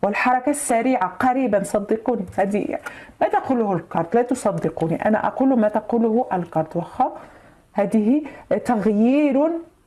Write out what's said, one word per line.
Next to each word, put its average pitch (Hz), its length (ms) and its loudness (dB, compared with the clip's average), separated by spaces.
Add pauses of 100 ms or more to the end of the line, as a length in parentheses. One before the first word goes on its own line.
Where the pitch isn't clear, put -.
والحركة 247 480 0
السريعة 240 580 0
قريبًا، 247 540 0
صدقوني. 214 640 -2 (140)
هذه 196 400 0 (420)
ما - 80 2
تقوله 240 440 0
الكارت، 170 420 -4
لا 233 80 6
تصدقوني، 170 880 -2
أنا 214 180 2
أقول 262 340 2
ما 214 80 4
تقوله 226 640 0
الكارت، 175 440 -4
واخا 247 360 -2 (600)
هذه 214 500 2 (420)
تغيير 247 880 2 (360)